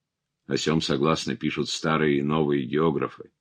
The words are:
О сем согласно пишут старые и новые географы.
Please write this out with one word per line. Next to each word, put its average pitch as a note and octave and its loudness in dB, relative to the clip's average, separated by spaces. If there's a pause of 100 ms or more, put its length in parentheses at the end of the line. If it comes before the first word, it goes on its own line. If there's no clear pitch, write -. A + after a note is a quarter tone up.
(460)
О C#2 -2
сем D#2 2
согласно D2+ 0
пишут D2+ -4
старые D#2 0
и C#2+ -2
новые C#2+ 0
географы. C#2 -2 (100)